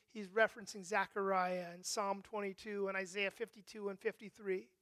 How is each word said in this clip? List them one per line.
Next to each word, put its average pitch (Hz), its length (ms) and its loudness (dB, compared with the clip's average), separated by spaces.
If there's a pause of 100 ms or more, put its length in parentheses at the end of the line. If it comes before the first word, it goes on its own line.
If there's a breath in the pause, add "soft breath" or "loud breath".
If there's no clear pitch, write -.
(100)
he's 202 180 -8
referencing 202 560 2
Zechariah 185 880 2
and 180 120 -14
Psalm 202 380 0
twenty-two 202 680 -4
and 190 80 0
Isaiah 190 340 0
fifty-two 208 600 -6
and 190 100 -8
fifty-three, 202 680 -4 (120)